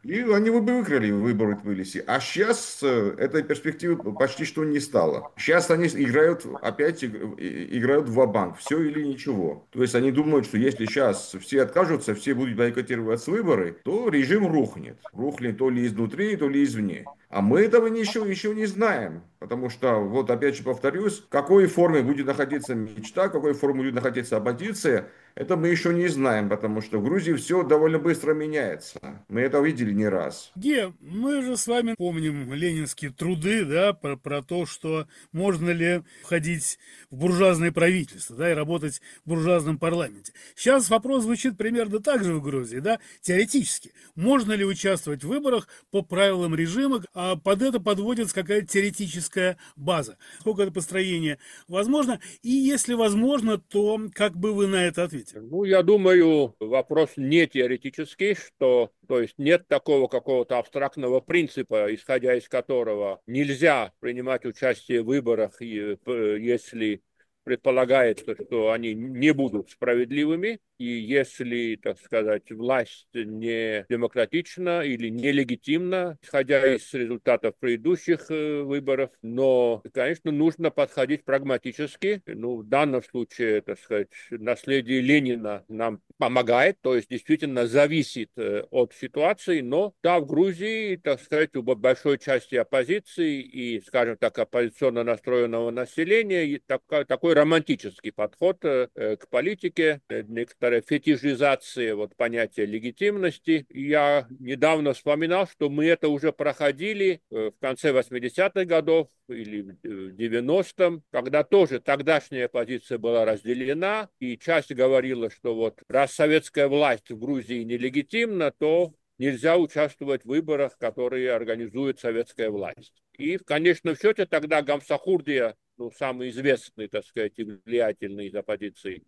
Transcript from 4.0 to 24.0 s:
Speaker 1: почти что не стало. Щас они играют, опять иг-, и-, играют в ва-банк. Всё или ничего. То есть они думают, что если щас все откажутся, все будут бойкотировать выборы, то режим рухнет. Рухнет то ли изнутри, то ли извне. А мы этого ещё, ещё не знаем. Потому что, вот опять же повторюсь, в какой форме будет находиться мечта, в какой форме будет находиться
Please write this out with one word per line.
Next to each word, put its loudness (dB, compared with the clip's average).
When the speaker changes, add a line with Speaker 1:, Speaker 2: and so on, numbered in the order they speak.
Speaker 1:
почти -2
что -4
не 0
стало. 0
Щас 2
они 4
играют, 2
опять 0
иг-, -8
и-, -6
играют 2
в -4
ва-банк. 2
Всё -2
или -2
ничего. -4
То -2
есть 0
они 4
думают, 2
что -4
если 0
щас 0
все 0
откажутся, 0
все -2
будут -2
бойкотировать -2
выборы, 0
то -2
режим 2
рухнет. -2
Рухнет -6
то 2
ли 0
изнутри, -2
то 0
ли 2
извне. -2
А 0
мы 6
этого 6
ещё, -2
ещё -2
не -2
знаем. -2
Потому -6
что, 0
вот 0
опять 2
же -12
повторюсь, -2
в -20
какой 6
форме 4
будет 0
находиться -2
мечта, -2
в -4
какой 0
форме 0
будет -4
находиться -2